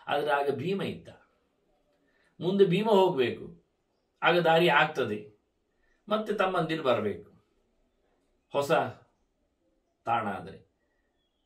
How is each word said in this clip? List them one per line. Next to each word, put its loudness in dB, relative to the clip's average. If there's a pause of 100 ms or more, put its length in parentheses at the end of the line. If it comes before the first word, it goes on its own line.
ಆದ್ರೆ -2
ಆಗ 0
ಭೀಮ -4
ಇದ್ದ, -10 (1300)
ಮುಂದೆ 4
ಭೀಮ 2
ಹೋಗ್ಬೇಕು, 2 (760)
ಆಗ 4
ದಾರಿ 4
ಆಗ್ತದೆ, 0 (880)
ಮತ್ತೆ -4
ತಮ್ಮಂದಿರು -2
ಬರ್ಬೇಕು -2 (1200)
ಹೊಸ 0 (1300)
ತಾಣ -2
ಆದ್ರೆ. -10 (880)